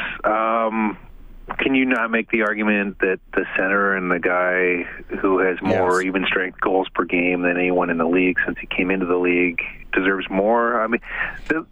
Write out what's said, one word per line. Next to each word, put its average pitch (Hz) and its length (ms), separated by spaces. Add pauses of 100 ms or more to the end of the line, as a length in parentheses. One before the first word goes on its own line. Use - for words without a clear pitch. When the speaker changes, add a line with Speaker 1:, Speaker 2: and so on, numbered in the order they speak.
(220)
Speaker 1:
Um, 110 720 (640)
can 135 160
you 131 100
not 117 280
make 113 180
the 113 120
argument 104 580
that 95 180 (160)
the 95 100 (120)
center 98 400
and 90 120
the 87 120
guy 90 640 (340)
who 92 200
has 92 220
more 92 400
Speaker 2:
Yes. 92 60
Speaker 1:
even 92 200
strength 92 340
goals 95 340
per 92 100
game 90 380
than 87 160
anyone 90 320
in 82 80
the 82 80
league 90 400
since 87 140
he - 80
came 92 240
into 92 140
the 87 100
league 90 440 (320)
deserves 95 380
more? 117 500
I 110 60
mean, 117 140 (480)
the, - 240